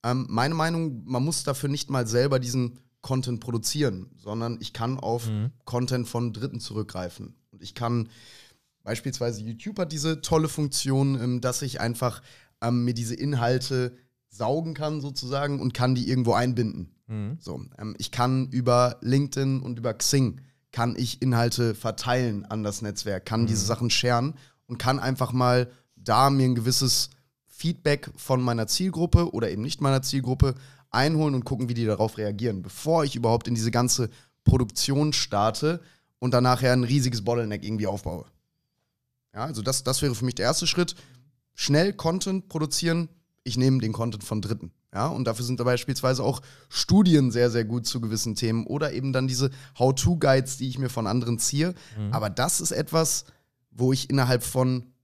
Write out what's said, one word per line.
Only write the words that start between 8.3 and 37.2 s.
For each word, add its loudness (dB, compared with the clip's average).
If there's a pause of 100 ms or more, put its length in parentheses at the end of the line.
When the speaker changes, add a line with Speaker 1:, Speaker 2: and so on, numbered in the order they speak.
Speaker 1:
beispielsweise, -6
YouTube -10
hat -4
diese -4
tolle 2
Funktion, 0
ähm, -2
dass -2
ich -6
einfach, -2 (400)
ähm, 2
mir 0
diese -4
Inhalte 0 (320)
saugen -2
kann -4
sozusagen -4
und -4
kann 4
die 0
irgendwo 2
einbinden. -2 (100)
Speaker 2:
Mhm. -8
Speaker 1:
So, -12 (140)
ähm, -12
ich -6
kann 0
über 2
LinkedIn 0
und -8
über -4
Xing 2 (300)
kann -2
ich -4
Inhalte 2
verteilen -2
an -6
das -4
Netzwerk, -6
kann 0
Speaker 2:
Mhm. 4
Speaker 1:
diese 0
Sachen -2
sharen 2 (320)
und -12
kann 2
einfach -2
mal 4 (240)
da 4
mir 4
ein 4
gewisses 0 (340)
Feedback -2
von 0
meiner 0
Zielgruppe 2
oder -2
eben -4
nicht -6
meiner 4
Zielgruppe 2 (340)
einholen 2
und -2
gucken, -4
wie -2
die 0
darauf 0
reagieren, -4
bevor 0
ich -6
überhaupt 2
in 0
diese 0
ganze 2 (360)
Produktion 2
starte 0 (380)
und 0
danach 4
ja 6
ein 4
riesiges 2